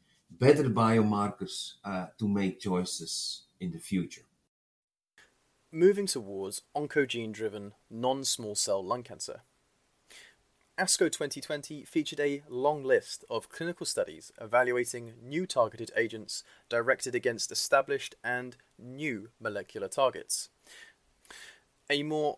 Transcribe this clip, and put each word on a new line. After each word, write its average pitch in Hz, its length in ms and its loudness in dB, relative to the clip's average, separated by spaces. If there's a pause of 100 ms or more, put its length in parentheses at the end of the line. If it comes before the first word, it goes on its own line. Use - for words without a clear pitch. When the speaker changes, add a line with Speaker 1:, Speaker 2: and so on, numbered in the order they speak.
(300)
Speaker 1:
better 143 340 6
biomarkers, 107 1080 2 (100)
uh, 92 240 -4 (100)
to 110 100 -2
make 101 320 2
choices - 840 -4 (180)
in 92 120 -4
the 82 80 -8
future. 90 420 -4 (1500)
Speaker 2:
Moving 190 380 6
towards 98 540 -4 (140)
oncogene-driven 110 1000 -2 (180)
non-small 120 640 -2
cell 98 280 0
lung 117 200 -2
cancer. - 380 -12 (1400)
asco 185 320 4
twenty 139 300 -6
twenty 147 420 -8
featured 147 380 -2
a 143 260 0
long 135 380 0
list - 440 2
of 113 200 -4
clinical 170 360 -6
studies - 540 -4
evaluating 120 840 2
new 147 240 -4
targeted 113 500 0
agents 110 480 -2 (260)
directed 117 440 2
against 120 380 0
established - 720 2
and 123 320 -4 (240)
new 123 500 -8 (120)
molecular 101 480 -6
targets. - 600 0 (1400)
A 143 140 0
more 151 340 -2